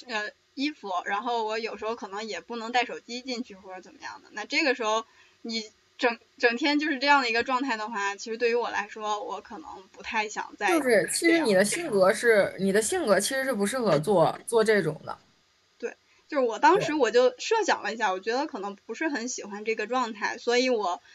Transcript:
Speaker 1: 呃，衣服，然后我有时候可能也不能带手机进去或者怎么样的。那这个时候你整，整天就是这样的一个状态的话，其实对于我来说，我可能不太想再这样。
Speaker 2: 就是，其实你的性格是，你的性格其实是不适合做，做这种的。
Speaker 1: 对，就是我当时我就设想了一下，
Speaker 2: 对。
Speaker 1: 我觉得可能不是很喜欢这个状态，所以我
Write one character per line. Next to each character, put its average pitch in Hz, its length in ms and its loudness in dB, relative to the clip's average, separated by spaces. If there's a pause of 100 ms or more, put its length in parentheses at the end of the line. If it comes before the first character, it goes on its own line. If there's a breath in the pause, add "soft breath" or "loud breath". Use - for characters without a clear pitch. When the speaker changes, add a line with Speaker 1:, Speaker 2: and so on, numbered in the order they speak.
Speaker 1:
呃， 208 240 -6 (240)
衣 285 160 -4
服， 202 220 -10 (140)
然 202 160 -4
后 240 220 -2
我 220 140 -4
有 208 180 -8
时 214 80 -10
候 226 120 -4
可 233 100 -12
能 202 180 -10
也 190 160 -8
不 233 140 -12
能 226 160 -8
带 247 140 0
手 208 160 -10
机 240 200 -12
进 247 220 -8
去 202 140 -18
或 190 180 -18
者 185 60 -14
怎 175 120 -20
么 - 80 -20
样 107 220 -14
的。 - 80 -20
那 208 140 -10
这 285 180 -2
个 269 140 2
时 233 80 -6
候 220 200 0 (380 soft breath)
你 226 220 -6 (340)
整， 233 180 0 (220)
整 240 180 2
天 294 220 2
就 302 80 -2
是 277 140 -2
这 285 80 2
样 285 120 6
的 247 80 -2
一 226 40 0
个 233 100 2
状 254 220 -2
态 247 120 -4
的 214 120 -6
话， 202 260 -4
其 214 160 -12
实 226 60 -6
对 233 120 0
于 233 60 0
我 226 160 0
来 208 180 -4
说， 214 360 -4
我 196 160 -8
可 208 180 -16
能 160 100 -18 (220)
不 - 140 -20
太 220 240 -4
想 - 280 -10
再 208 120 -2
这 370 60 4
样。 320 60 4
Speaker 2:
就 254 80 0
是， 208 240 4
其 339 160 2
实 330 120 6
你 247 120 2
的 190 120 6
性 330 260 -4
格 196 240 6
是， 214 460 4
你 196 100 2
的 202 100 4
性 339 240 0
格 202 140 4
其 202 160 0
实 269 80 0
是 262 100 0
不 202 140 0
适 247 140 -2
合 185 180 2
做， 165 480 4
做 226 160 4
这 214 180 4
种 156 240 -2
的。 - 140 -12 (600)
Speaker 1:
对， - 140 -8 (360 soft breath)
就 294 120 -2
是 254 60 4
我 220 120 -2
当 349 220 6
时 302 140 0
我 247 160 4
就 247 280 6
设 - 260 0
想 - 180 0
了 202 100 -4
一 226 40 -8
下， 220 120 0
Speaker 2:
对。 185 60 0
Speaker 1:
我 190 60 -4
觉 226 120 -4
得 277 140 0
可 247 140 -10
能 202 160 -8 (100)
不 226 80 -8
是 320 140 -2
很 247 200 -4
喜 - 140 -10
欢 208 220 -10
这 226 100 -2
个 220 140 -4
状 240 240 -2
态， 220 260 -6
所 240 180 0
以 254 140 2
我 196 300 -2 (140 soft breath)